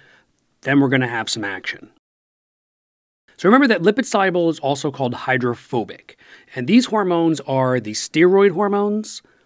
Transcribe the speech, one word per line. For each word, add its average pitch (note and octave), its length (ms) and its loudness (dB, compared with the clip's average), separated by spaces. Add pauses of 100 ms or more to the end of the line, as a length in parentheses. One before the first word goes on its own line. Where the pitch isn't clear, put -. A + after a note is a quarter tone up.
(600)
then C#3 180 2
we're C#3 100 4
gonna C3 180 2
have A2+ 220 -6
some A2 140 -6
action. - 460 -10 (1500)
So F3 100 -2
remember C4 200 6
that G3 140 0
lipid-soluble F#3+ 680 0
is D#3 100 -4
also C#3 320 -4
called B2 220 -4
hydrophobic. A#2+ 1040 -4 (360)
And B2+ 140 -6
these A#3 200 4
hormones E3+ 540 0
are C3 380 0
the G#2+ 140 -8
steroid F3+ 580 2
hormones G#3 680 -4 (240)